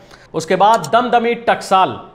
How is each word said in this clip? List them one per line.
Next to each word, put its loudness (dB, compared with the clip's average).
उसके -4
बाद 2
दमदमी 2
टकसाल 0